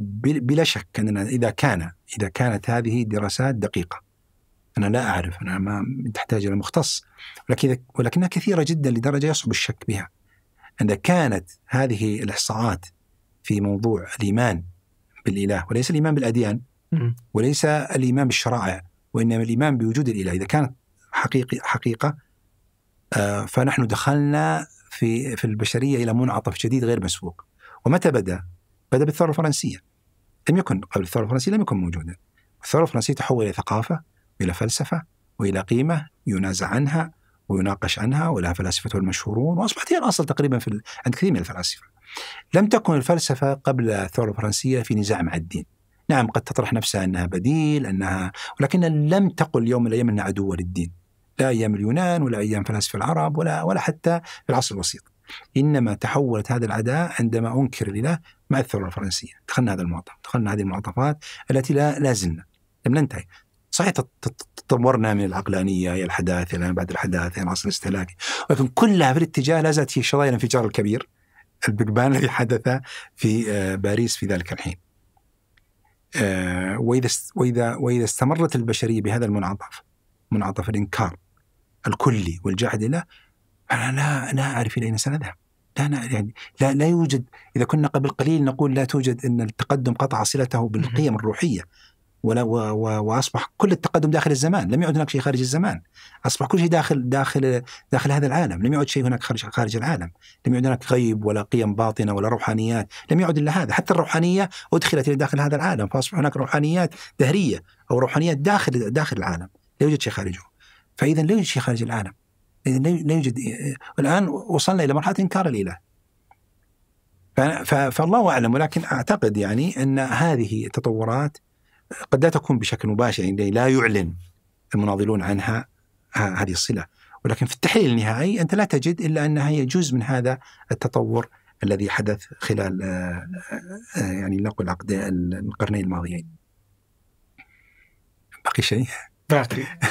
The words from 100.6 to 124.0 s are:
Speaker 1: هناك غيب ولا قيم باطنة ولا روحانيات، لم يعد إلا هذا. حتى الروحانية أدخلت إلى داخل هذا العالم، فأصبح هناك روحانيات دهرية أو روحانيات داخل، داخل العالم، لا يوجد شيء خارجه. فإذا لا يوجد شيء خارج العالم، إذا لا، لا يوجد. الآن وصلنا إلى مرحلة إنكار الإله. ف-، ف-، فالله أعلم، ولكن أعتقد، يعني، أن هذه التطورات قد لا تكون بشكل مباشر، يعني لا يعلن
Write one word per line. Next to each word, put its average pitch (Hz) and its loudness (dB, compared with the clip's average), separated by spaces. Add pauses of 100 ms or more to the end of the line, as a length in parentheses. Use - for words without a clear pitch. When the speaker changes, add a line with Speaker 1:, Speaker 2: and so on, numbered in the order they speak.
Speaker 1:
هناك 127 0
غيب 113 2
ولا 104 0
قيم 107 0
باطنة 107 0
ولا 98 0
روحانيات، 113 -2 (180)
لم 160 4
يعد 165 2
إلا 151 2
هذا. 117 -4
حتى - 2
الروحانية 175 2 (240)
أدخلت 160 2
إلى 143 2
داخل 139 0
هذا 147 2
العالم، 135 0
فأصبح 135 -2
هناك 143 2
روحانيات 156 0 (240)
دهرية 139 2 (280)
أو 123 2
روحانيات 151 2
داخل، 139 2
داخل 147 0
العالم، 90 -4 (320)
لا 143 6
يوجد 151 2
شيء 107 -4
خارجه. 92 -6 (560)
فإذا 156 2
لا 156 4
يوجد 214 4
شيء 143 -2
خارج 117 0
العالم، 110 -6 (540)
إذا 131 2
لا، 139 2
لا 160 2
يوجد. 135 0 (600)
الآن 190 4
وصلنا 180 0
إلى 139 2
مرحلة 156 0
إنكار 190 0
الإله. 98 -4 (1600)
ف-، 135 4
ف-، 151 2
فالله 160 2
أعلم، 120 2
ولكن 156 0
أعتقد، 156 0
يعني، 117 0
أن 135 2
هذه 120 0
التطورات 120 -2 (760)
قد 131 4
لا 165 8
تكون 147 2
بشكل 110 -2
مباشر، 107 2
يعني 98 0
لا 120 4
يعلن 110 2 (600)